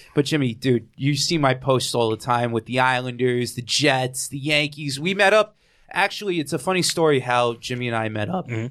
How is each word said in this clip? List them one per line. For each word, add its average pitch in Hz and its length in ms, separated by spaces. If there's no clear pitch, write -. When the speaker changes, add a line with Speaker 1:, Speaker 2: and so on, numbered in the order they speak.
Speaker 1:
But, 147 120
Jimmy, 139 280
dude, 120 420
you 139 200
see 165 240
my 135 160
posts 131 400
all 117 160
the 110 60
time 120 340
with 113 160
the 123 120
Islanders, 123 760
the 127 80
Jets, 131 640
the 135 100
Yankees. 147 640
We 175 160
met 196 180
up. 214 220
Actually, 196 460
it's 151 140
a 160 60
funny 185 240
story 151 380
how 123 340
Jimmy 123 320
and 117 100
I 113 120
met 107 200
up. 180 180
Speaker 2:
Mm-hmm. 117 240